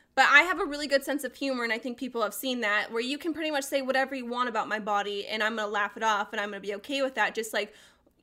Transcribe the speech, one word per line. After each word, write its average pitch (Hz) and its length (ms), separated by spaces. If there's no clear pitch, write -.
But 262 160
I 285 120
have 339 180
a 392 60
really 294 220
good 277 180
sense 285 180
of 247 100
humor, 262 300
and 233 80
I 220 60
think 240 200
people 247 240
have 202 120
seen 254 260
that, 208 320
where 226 100
you 269 160
can 320 160
pretty 311 160
much 285 140
say 277 180
whatever 262 320
you 254 120
want 240 240
about 214 180
my 208 100
body, 202 480
and 220 160
I'm 220 140
gonna 214 140
laugh 202 260
it 214 80
off, 214 300
and 214 80
I'm 208 80
gonna 196 100
be 196 160
okay 277 260
with 269 140
that, 208 180
just 220 200
like 208 200